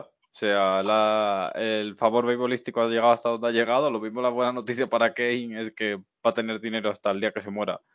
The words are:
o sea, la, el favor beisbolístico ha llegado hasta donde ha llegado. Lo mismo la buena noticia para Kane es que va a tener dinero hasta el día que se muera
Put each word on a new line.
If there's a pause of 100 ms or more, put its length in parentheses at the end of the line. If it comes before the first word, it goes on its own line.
o
sea,
la,
el
favor
beisbolístico
ha
llegado
hasta
donde
ha
llegado.
Lo
mismo
la
buena
noticia
para
Kane
es
que
va
a
tener
dinero
hasta
el
día
que
se
muera (140)